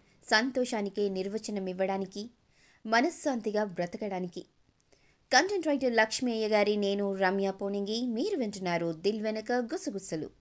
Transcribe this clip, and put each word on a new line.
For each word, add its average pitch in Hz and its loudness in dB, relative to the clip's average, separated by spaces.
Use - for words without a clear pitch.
సంతోషానికే 220 2
నిర్వచనమివ్వడానికి, 190 -4
మనశ్శాంతిగా 226 2
బ్రతకడానికి. 185 -4
కంటెంట్ 339 4
రైటర్ 269 2
లక్ష్మీ 220 2
అయ్య 220 0
గారి 208 4
నేను 202 0
రమ్య 190 2
పోనింగి, 202 -4
మీరు 311 -2
వింటున్నారు 180 -2
దిల్ 196 -2
వెనక 220 -4
గుసగుసలు. 226 -4